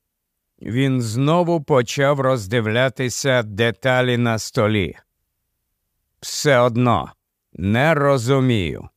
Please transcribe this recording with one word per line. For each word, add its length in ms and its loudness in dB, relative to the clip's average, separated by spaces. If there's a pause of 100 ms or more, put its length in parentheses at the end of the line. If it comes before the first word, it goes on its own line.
(640)
Він 400 -2
знову 600 0
почав 580 0
роздивлятися 1200 -2
деталі 760 0
на 220 0
столі. 580 -2 (1200)
«Все 380 0
одно 540 2 (400)
не 420 0
розумію. 1040 0